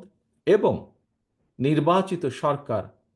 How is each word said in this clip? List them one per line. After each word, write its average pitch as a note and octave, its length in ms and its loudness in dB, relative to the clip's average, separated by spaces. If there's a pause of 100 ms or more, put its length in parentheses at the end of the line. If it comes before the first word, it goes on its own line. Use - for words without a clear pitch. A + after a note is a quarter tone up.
(460)
এবং F#3 460 2 (680)
নির্বাচিত D#3 680 0
সরকার C3+ 560 -4 (340)